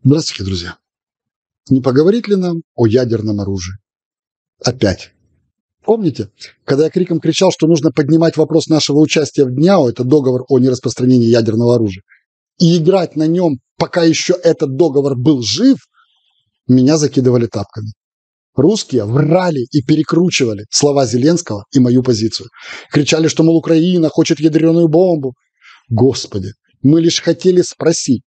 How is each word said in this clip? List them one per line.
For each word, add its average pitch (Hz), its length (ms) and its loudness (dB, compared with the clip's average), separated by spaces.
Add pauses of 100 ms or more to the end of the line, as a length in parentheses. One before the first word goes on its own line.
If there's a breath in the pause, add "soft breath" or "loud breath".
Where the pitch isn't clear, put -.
Здравствуйте, 151 360 -2
друзья. 87 320 -8 (920)
Не 131 120 2
поговорить 160 480 0
ли 202 80 0
нам 175 240 -4 (140)
о 120 100 0
ядерном 107 560 -2
оружии? 95 320 -8 (880)
Опять. 113 480 -4 (720)
Помните, 175 480 -2 (320 loud breath)
когда 143 220 0
я 156 40 -2
криком 170 300 -2
кричал, 165 320 0
что - 160 -2
нужно 160 240 0
поднимать 160 460 0
вопрос 156 300 0
нашего 147 320 0
участия 147 440 0
в 127 100 -2
дняо, 156 360 2
это 123 160 -6
договор 127 420 0
о 135 120 2
нераспространении 127 680 0
ядерного 117 480 2
оружия, 101 280 0 (540 soft breath)
и 175 200 2
играть 175 400 0
на 156 100 0
нём, 165 320 0 (160)
пока 170 280 -2
ещё 165 380 0
этот 156 360 0
договор 139 400 0
был 127 240 0
жив, 202 360 2 (920)
меня 131 260 4
закидывали 127 520 0
тапками. 107 440 -10 (640)
Русские 135 480 0
врали 147 680 -2
и 143 120 0
перекручивали 151 880 -2
слова 139 340 0
Зеленского 120 680 -2
и 139 60 4
мою 123 220 4
позицию. 113 460 -2 (460 loud breath)
Кричали, 156 340 0
что, 165 160 0
мол, 165 140 4
Украина 165 500 0
хочет 160 320 -2
ядерную 160 480 0
бомбу. 160 460 0 (560 soft breath)
Господи, 110 640 -2 (280)
мы 151 200 4
лишь 165 180 0
хотели 180 420 0
спросить - 640 -2